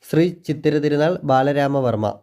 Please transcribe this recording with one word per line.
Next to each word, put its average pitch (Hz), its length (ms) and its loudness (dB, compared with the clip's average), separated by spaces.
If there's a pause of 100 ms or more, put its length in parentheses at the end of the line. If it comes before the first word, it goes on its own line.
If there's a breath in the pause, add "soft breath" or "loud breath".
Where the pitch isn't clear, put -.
ശ്രീ 160 200 2 (180)
ചിത്തിര 151 340 -2
തിരുനാൾ 147 360 0 (100)
ബാലരാമവർമ്മ. 135 840 0 (160)